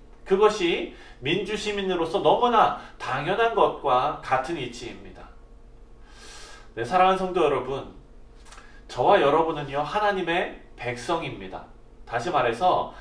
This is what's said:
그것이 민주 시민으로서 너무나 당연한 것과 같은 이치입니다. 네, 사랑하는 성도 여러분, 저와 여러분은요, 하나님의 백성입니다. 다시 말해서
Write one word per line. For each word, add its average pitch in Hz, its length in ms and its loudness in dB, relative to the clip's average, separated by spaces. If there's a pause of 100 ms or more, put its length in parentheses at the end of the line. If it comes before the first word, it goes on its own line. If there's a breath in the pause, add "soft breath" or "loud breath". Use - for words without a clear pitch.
(240)
그것이 190 720 2 (240 loud breath)
민주 190 380 -2
시민으로서 190 680 -2
너무나 214 560 4 (200 loud breath)
당연한 180 560 -2
것과 - 720 0
같은 - 320 -2
이치입니다. - 720 -12 (1500 loud breath)
네, 120 80 -4
사랑하는 185 340 4
성도 180 260 0
여러분, 135 480 -2 (960 loud breath)
저와 170 320 4
여러분은요, 147 600 0
하나님의 185 800 -2 (140)
백성입니다. - 880 -8 (420)
다시 117 240 -4
말해서 123 720 2